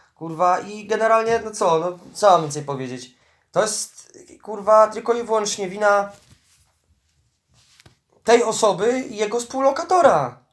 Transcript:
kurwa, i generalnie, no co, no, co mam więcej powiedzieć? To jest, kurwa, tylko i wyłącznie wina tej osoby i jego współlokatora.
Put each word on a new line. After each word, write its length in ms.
kurwa, 440
i 280
generalnie, 580
no 60
co, 280
no, 200
co 180
mam 100
więcej 220
powiedzieć? 520
To 100
jest, 560
kurwa, 460
tylko 260
i 100
wyłącznie 460
wina 420
tej 200
osoby 560
i 160
jego 240
współlokatora. 1000